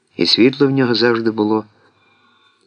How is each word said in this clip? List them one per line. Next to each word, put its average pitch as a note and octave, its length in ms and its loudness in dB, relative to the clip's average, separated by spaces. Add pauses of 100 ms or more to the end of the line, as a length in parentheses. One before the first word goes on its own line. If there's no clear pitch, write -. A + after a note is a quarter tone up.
(180)
І F2 80 -2
світло C3+ 420 2
в C3+ 40 0
нього C3 240 0
завжди A2+ 360 0
було. G#2+ 340 -2 (1000)